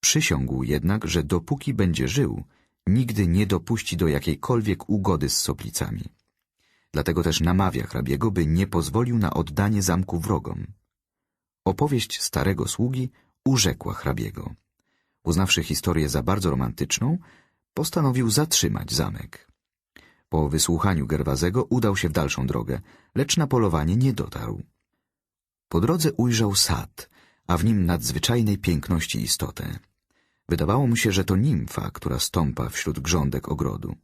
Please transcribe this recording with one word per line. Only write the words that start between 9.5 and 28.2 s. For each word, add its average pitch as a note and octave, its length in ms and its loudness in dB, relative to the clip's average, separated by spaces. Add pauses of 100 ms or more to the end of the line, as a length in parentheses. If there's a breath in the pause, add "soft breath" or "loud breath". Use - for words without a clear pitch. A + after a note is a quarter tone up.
zamku F2+ 380 0
wrogom. - 460 -4 (1000)
Opowieść B2 580 0
starego - 460 0
sługi B2+ 420 -2 (340 soft breath)
urzekła A2 500 0
hrabiego. - 600 -6 (680)
Uznawszy E2+ 380 2
historię D#2 460 0
za C2+ 140 0
bardzo F#2 280 0
romantyczną, C2 680 -2 (560 loud breath)
postanowił C3 560 0
zatrzymać B2 640 0
zamek. - 560 -6 (800 loud breath)
Po D#2 200 2
wysłuchaniu D#2+ 580 0
Gerwazego D2 580 0
udał A2 320 0
się F2 120 0
w D2+ 40 -2
dalszą C#2+ 340 0
drogę, B1+ 340 -4 (340 soft breath)
lecz - 220 0
na D#3 100 2
polowanie F#2 500 2
nie C3 160 4
dotarł. A1 500 -6 (1080)
Po E2+ 120 4
drodze D#3 320 2
ujrzał A2+ 420 2
sad, - 560 -2 (360 soft breath)
a F2 100 2
w D#2+ 80 0
nim G#2 220 4
nadzwyczajnej G2+ 720 0